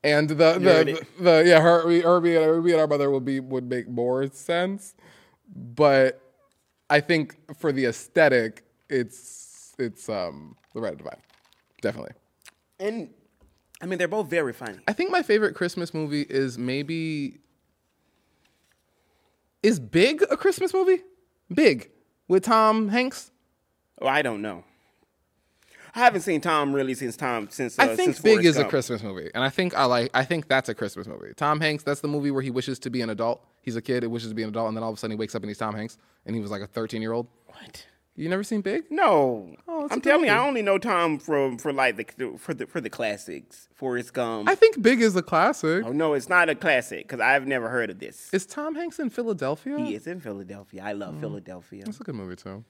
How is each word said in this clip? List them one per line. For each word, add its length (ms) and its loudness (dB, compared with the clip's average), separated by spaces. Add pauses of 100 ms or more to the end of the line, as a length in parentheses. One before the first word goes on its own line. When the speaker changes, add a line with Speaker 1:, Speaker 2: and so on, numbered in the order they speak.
Speaker 1:
And 260 4
the, 300 6
Speaker 2:
You 80 4
heard 200 6
Speaker 1:
the, 100 -2
Speaker 2:
it. 260 -10
Speaker 1:
the, 240 8
yeah, 140 10
her, 200 8 (200)
her 180 6
being, 240 4
her 180 4
being 180 4
our 80 4
mother 220 2
would 160 0
be, 140 -2
would 300 -6
make 180 -4
more 400 -2
sense. 680 -6 (640)
But 680 4 (680)
I 100 6
think 380 0 (200)
for 140 -2
the 140 0
aesthetic, 800 2 (260)
it's, 920 -8
it's, 300 -8
um, 460 -8 (180)
Loretta 240 -8
Devine. 240 -14 (600)
Definitely. 300 -6 (680)
Speaker 2:
And, 300 -8 (720)
I 40 -12
mean, 120 -6
they're 100 -2
both 200 -6
very 260 -2
funny. 340 -14
Speaker 1:
I 60 -2
think 160 -2
my 120 0
favorite 340 0
Christmas 380 -6
movie 360 -4
is 280 -2
maybe, 800 -6 (2250)
is 180 2
Big 500 2
a 80 0
Christmas 360 0
movie? 280 2 (520)
Big 360 2 (380)
with 160 2
Tom 460 4
Hanks? 420 -2 (680)
Speaker 2:
Oh, 60 -2
I 140 2
don't 200 -4
know. 220 -10 (1300)
I 40 -6
haven't 220 6
seen 200 0
Tom 320 0
really 220 -2
since 200 -8
Tom, 360 -6
since, 260 -6
uh, 60 6
Speaker 1:
I 120 6
think 40 0 (160)
Speaker 2:
since 60 -14
Speaker 1:
Big 160 6
Speaker 2:
Forrest 120 4
Speaker 1:
is 80 2
a 40 2
Speaker 2:
Gump. 100 0
Speaker 1:
Christmas 320 -4
movie, 320 -10
and 80 -2
I 60 0
think 280 -2
I 80 4
like, 300 2
I 100 2
think 220 -4
that's 200 2
a 60 -6
Christmas 320 -8
movie. 300 -16
Tom 260 0
Hanks, 220 -2
that's 180 -4
the 60 -6
movie 240 -2
where 100 -2
he 80 -6
wishes 300 -6
to 100 -10
be 120 -4
an 100 -4
adult. 340 -4 (160)
He's 140 -8
a 60 -4
kid, 200 -2
he 60 -4
wishes 220 -6
to 60 -10
be 60 -4
an 80 -6
adult, 200 -4
and 80 -6
then 60 -6
all 60 -4
of 60 -8
a 40 -18
sudden 160 -6
he 40 -8
wakes 160 -6
up 80 -6
and 80 -8
he's 80 -12
Tom 160 -6
Hanks, 240 -12 (260)
and 100 -6
he 60 -4
was, 80 -10
like, 140 -8
a 40 -14
thirteen-year-old. 600 -6 (180)
Speaker 2:
What? 400 -20 (300)
Speaker 1:
You 120 -10
never 160 -4
seen 180 -4
Big? 300 -4
Speaker 2:
No. 640 2 (120)
Speaker 1:
Oh, 180 -8
it's 80 -8
Speaker 2:
I'm 60 -4
Speaker 1:
a 20 -8
good 80 0
Speaker 2:
telling 160 4
you, 60 2
I 60 4
Speaker 1:
movie. 100 0
Speaker 2:
only 160 -2
know 160 2
Tom 400 0
from, 400 -2
for, 120 -4
like, 460 -2
the, 220 -8
for 160 -8
the, 100 -8
for 160 -8
the 80 -8
classics. 840 -10
Forrest 380 -6
Gump. 360 -2
Speaker 1:
I 60 4
think 260 4
Big 180 4
is 160 2
a 60 0
classic. 640 0
Speaker 2:
Oh, 60 -8
no, 240 0
it's 140 -4
not 200 4
a 60 0
classic, 520 -2
'cause 120 -10
I've 260 2
never 240 -2
heard 220 -4
of 80 -14
this. 340 -16
Speaker 1:
Is 140 -4
Tom 260 -8
Hanks 260 -8
in 120 -4
Philadelphia? 680 -6
Speaker 2:
He 160 -6
is 140 -12
in 140 -10
Philadelphia. 640 -14
I 100 -6
love 220 -10
Speaker 1:
Mm. 40 -14
Speaker 2:
Philadelphia. 640 -14
Speaker 1:
That's 140 -14
a 40 -20
good 120 -12
movie, 200 -12
too. 340 -16